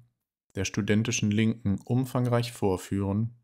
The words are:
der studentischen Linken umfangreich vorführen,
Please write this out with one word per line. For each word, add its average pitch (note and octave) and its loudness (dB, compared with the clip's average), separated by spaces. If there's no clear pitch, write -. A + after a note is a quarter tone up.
der F#2+ -2
studentischen G#2+ 0
Linken G#2 0
umfangreich B2 0
vorführen, G2 -2